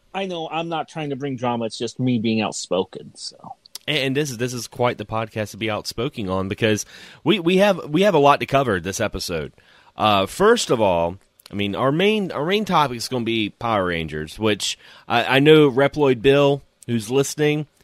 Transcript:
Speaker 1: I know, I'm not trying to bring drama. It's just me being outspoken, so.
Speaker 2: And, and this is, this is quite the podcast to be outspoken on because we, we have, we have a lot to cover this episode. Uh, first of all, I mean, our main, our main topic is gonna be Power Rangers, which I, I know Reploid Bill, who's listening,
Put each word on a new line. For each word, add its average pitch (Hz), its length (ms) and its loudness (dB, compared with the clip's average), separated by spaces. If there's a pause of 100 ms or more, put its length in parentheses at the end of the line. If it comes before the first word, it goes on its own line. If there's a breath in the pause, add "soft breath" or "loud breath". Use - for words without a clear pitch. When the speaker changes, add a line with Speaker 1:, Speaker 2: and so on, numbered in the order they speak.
(120)
Speaker 1:
I 196 140 -6
know, 170 240 -8
I'm 165 200 -6
not 160 200 -6
trying 151 220 -8
to 139 40 -6
bring 135 200 -6
drama. 120 300 -2
It's 110 120 -8
just - 220 -6
me 127 180 2
being 110 240 0
outspoken, - 720 -4
so. - 400 -16 (340)
Speaker 2:
And, 147 120 -2
and 131 180 0
this 147 140 -2
is, 117 80 -8
this 123 160 -4
is 117 120 -8
quite 123 300 -2
the 107 80 -10
podcast 110 460 -6
to 104 60 -16
be 110 120 -4
outspoken 107 600 -6
on 95 180 -2
because 107 360 0 (400 loud breath)
we, 175 160 2
we 170 180 2
have, 196 300 2
we 151 140 2
have 202 140 4
a 151 40 6
lot 139 200 6
to 120 80 -6
cover 127 320 2
this 90 200 -4
episode. 87 540 -4 (420 soft breath)
Uh, 101 300 2
first 220 460 2
of 123 100 2
all, 87 360 2 (340)
I - 40 -10
mean, 101 200 -4
our 120 160 0
main, 196 400 0
our 131 140 -4
main 202 200 0
topic 151 320 0
is 113 100 -8
gonna 123 180 -4
be 113 240 0
Power 107 360 -2
Rangers, 78 520 -6
which 107 400 -2 (300 soft breath)
I, 117 300 2
I - 20 6
know 151 320 8
Reploid 135 500 2
Bill, 143 400 4 (240)
who's 117 240 -4
listening, 147 560 0 (180)